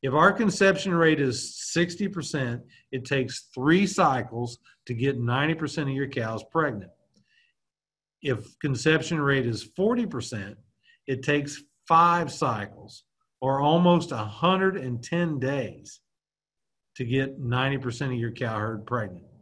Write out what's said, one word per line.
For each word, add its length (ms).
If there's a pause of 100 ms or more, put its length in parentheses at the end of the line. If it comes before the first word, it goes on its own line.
If 120
our 180
conception 640
rate 260
is 380 (160)
sixty 340
percent, 540 (300)
it 140
takes 480
three 340
cycles 720 (260)
to 80
get 260
ninety 360
percent 340
of 60
your 120
cows 440
pregnant. 400 (1300)
If 380
conception 600
rate 280
is 160 (120)
forty 300
percent, 520 (500)
it 160
takes 400 (240)
five 440
cycles, 760 (360)
or 200
almost 500
a 60
hundred 600
and 240
ten 380
days, 600 (960)
to 60
get 360
ninety 400
percent 340
of 60
your 120
cow 280
herd 260
pregnant. 400 (160)